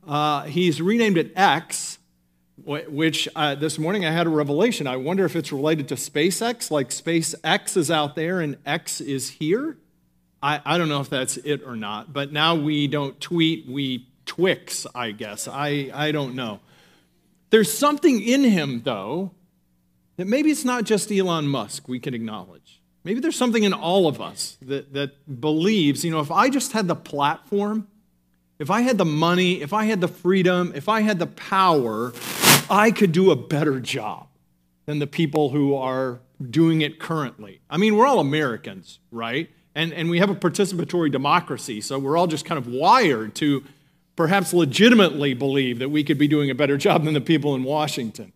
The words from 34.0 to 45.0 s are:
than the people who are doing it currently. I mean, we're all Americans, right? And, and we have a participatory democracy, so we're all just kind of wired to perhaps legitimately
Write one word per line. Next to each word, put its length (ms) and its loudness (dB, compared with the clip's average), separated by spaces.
than 140 -4
the 80 -2
people 420 0
who 240 2
are 460 -2
doing 320 4
it 180 -4
currently. 720 -8
I 80 -6
mean, 180 4
we're 100 6
all 140 4
Americans, 800 -4
right? 380 -6
And, 200 -4
and 160 -4
we 100 0
have 100 4
a 60 -2
participatory 760 -2
democracy, 680 -2
so 160 -6
we're 200 -2
all 100 2
just 180 -4
kind 120 -6
of 100 -8
wired 680 2
to 280 0
perhaps 340 2
legitimately 840 6